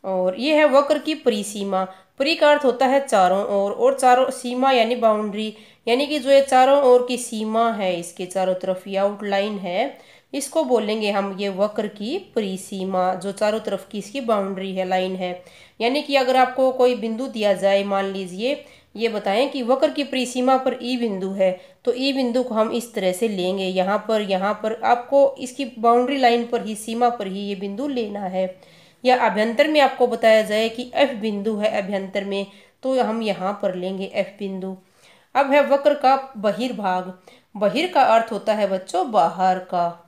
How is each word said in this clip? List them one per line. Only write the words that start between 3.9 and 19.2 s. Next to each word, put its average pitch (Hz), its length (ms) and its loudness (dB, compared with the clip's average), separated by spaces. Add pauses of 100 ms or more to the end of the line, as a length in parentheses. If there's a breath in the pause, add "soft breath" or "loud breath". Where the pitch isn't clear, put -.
चारों 254 320 6
सीमा 254 400 0
यानी 240 260 2
बाउंड्री, 214 580 0 (320 loud breath)
यानी 262 200 2
कि 302 120 -2
जो 262 120 0
ये 277 120 8
चारों 269 400 6
ओर 247 240 6
की 247 120 -2
सीमा 220 520 -2
है, 190 240 -2
इसके 170 300 -8
चारों 185 300 -2
तरफ 185 320 -6
ये 196 100 -4
आउटलाइन 202 640 -2
है, 196 380 -4 (360 loud breath)
इसको 294 300 -2
बोलेंगे 214 480 0
हम 196 280 -2
ये 202 120 -2
वक्र 208 380 -2
की 233 280 -8 (180)
परिसीमा, 190 800 -2
जो 190 160 -8
चारों 214 280 -2
तरफ 196 300 -6
की 214 100 -10
इसकी 269 240 -8
बाउंड्री 196 480 -2
है, 185 160 -4
लाइन 185 280 -2
है। 180 280 -8 (360 loud breath)
यानी 262 220 0
कि 285 140 -4
अगर 262 220 2
आपको 262 360 2
कोई 247 220 4
बिंदु 226 340 -6
दिया 208 260 0
जाए, 196 300 2
मान 196 220 -2
लीजिए 196 560 -6 (320 soft breath)
ये 220 140 -2
बताएं 214 400 0